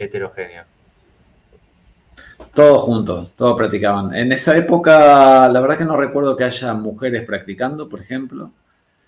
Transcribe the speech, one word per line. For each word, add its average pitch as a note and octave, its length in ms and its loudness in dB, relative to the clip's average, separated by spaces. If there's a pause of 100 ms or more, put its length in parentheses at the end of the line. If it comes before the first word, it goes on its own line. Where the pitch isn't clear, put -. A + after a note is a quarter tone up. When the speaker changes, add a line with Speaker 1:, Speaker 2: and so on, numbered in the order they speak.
Speaker 1:
heterogéneo? F#2+ 600 -14 (1900)
Speaker 2:
Todos D3 300 6
juntos, F#2 540 -6
todos A#2+ 200 0
practicaban. G2+ 600 -4
En A#2+ 160 -2
esa D#3 240 0
época, D3 920 6
la B2 120 2
verdad D3 180 -2
que E3 60 -4
no D#3 120 -4
recuerdo C#3 400 -4
que B2+ 80 -4
haya B2 300 -8
mujeres A2 500 -8
practicando, A2+ 640 -10
por G#2 120 -18
ejemplo. C3 500 -16 (580)